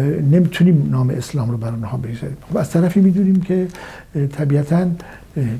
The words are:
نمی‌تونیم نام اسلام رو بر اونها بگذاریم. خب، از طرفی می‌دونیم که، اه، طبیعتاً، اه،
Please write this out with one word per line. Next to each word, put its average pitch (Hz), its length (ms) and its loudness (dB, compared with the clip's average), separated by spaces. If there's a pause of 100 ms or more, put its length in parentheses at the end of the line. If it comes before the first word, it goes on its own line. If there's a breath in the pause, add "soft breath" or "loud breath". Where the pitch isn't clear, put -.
نمی‌تونیم 160 880 4
نام 127 200 2
اسلام 123 400 -4
رو 117 60 -2
بر 113 140 -4
اونها 117 260 -6
بگذاریم. 123 400 -8 (140)
خب، 160 60 -2
از 156 140 -2
طرفی 175 300 2
می‌دونیم 190 400 4
که، 185 260 -2 (480 loud breath)
اه، 143 120 -2
طبیعتاً، 143 520 0
اه، 170 640 -4 (160)